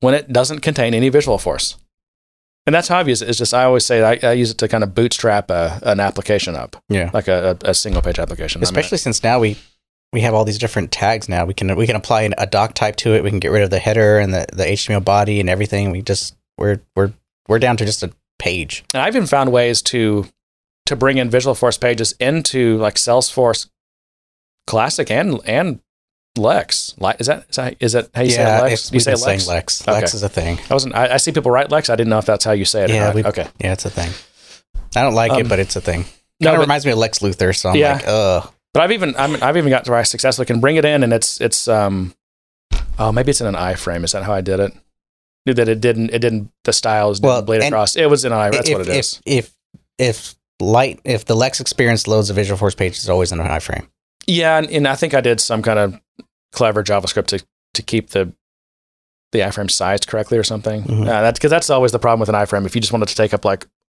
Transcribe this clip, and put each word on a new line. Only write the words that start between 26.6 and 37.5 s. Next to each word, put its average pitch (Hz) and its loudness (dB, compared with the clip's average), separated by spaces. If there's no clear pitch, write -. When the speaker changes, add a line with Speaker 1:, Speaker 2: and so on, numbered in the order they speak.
Speaker 1:
Li-, 95 0
is 113 -4
that, - -2
is - -6
that, 127 -6
is 113 0
that 117 0
how 120 -2
you 131 2
Speaker 2:
Yeah, 113 2
Speaker 1:
say 120 4
Lex? 127 2
Speaker 2:
it's, - -4
Speaker 1:
You 123 0
Speaker 2:
we've 117 4
Speaker 1:
say 139 0
Speaker 2:
been 123 2
saying 98 0
Speaker 1:
Lex? 90 -4
Speaker 2:
Lex. - -4
Speaker 1:
Okay. - 0
Speaker 2:
Lex 104 0
is 101 -6
a 101 -2
thing. 85 -4
Speaker 1:
I - 2
wasn't, 135 -2
I, 123 2
I - 2
see - 0
people 139 0
write 135 2
Lex. 147 0
I 117 2
didn't 113 0
know 110 4
if - -2
that's 104 0
how 110 0
you 101 0
say 101 0
it 104 2
or 110 2
Speaker 2:
Yeah, 104 2
Speaker 1:
not. 104 0
Speaker 2:
we, 107 0
Speaker 1:
Okay. 92 -2
Speaker 2:
yeah, 95 -2
it's - -6
a - -6
thing. 85 -6
I 120 2
don't 127 2
like 113 2
Speaker 1:
Um, 131 2
Speaker 2:
it, 117 -2
but 98 2
it's 95 -2
a 92 -4
thing. 87 -2
Speaker 1:
no, 160 4
Speaker 2:
Kinda 160 4
Speaker 1:
but - 4
Speaker 2:
reminds 143 0
me 127 2
of 110 2
Lex 110 -2
Luthor, 92 0